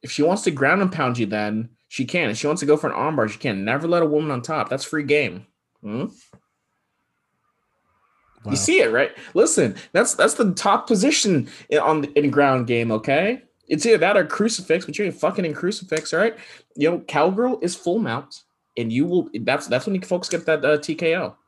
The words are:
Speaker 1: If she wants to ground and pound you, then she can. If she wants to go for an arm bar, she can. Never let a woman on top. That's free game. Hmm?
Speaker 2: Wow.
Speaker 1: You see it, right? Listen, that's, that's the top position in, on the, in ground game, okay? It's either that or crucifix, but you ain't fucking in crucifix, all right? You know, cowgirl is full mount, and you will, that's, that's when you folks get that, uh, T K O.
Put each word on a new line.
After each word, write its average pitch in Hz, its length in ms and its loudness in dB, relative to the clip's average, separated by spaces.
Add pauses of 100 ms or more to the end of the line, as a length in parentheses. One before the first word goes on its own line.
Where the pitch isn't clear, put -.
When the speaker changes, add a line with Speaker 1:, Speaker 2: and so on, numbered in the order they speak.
Speaker 1:
If 123 120 -14
she 147 100 0
wants 180 220 2
to 180 80 0
ground 143 280 2
and 185 120 0
pound 127 260 -2
you, 113 80 0
then 107 440 -4 (180)
she - 160 -6
can. 151 260 -2
If 110 80 -6
she - 80 -4
wants 147 140 -2
to 143 60 -4
go 147 100 4
for 147 100 -4
an - 80 -2
arm 151 220 -2
bar, 117 120 2
she 104 100 -10
can. 98 260 -4
Never 139 240 -2
let 170 160 2
a - 20 0
woman 151 240 0
on 123 120 -4
top. 147 260 -4
That's 135 160 -4
free 156 180 -6
game. 143 420 0 (380)
Hmm? 113 240 -6 (2500)
Speaker 2:
Wow. 104 80 -6
Speaker 1:
You - 40 0
see 330 240 2
it, 117 120 4
right? 123 180 2 (240)
Listen, 170 400 2 (180)
that's, 220 220 2
that's 165 200 4
the 202 180 2
top 202 340 0
position 202 600 2 (200)
in, 151 120 2
on 156 220 2
the, 143 160 0
in 147 120 2
ground 131 380 4
game, 117 240 0
okay? 156 500 0 (240)
It's 151 180 -2
either 220 140 6
that 190 180 4
or 180 80 4
crucifix, 185 640 -2
but - 120 -10
you 208 80 -2
ain't 165 100 -6
fucking 185 280 -2
in 156 100 -4
crucifix, 165 600 -6
all 165 60 2
right? 220 160 0 (400)
You 151 140 2
know, 175 100 -2
cowgirl 190 600 0
is 180 140 -4
full 180 240 -2
mount, 139 460 -6 (320)
and 113 160 -4
you 131 140 2
will, 175 220 0 (120)
that's, 127 260 -2
that's 127 200 0
when 196 100 -2
you 185 40 -2
folks 180 280 -4
get - 180 -4
that, 156 180 0
uh, 151 140 4
T 147 160 -6
K 165 220 -2
O. 123 200 -6 (120)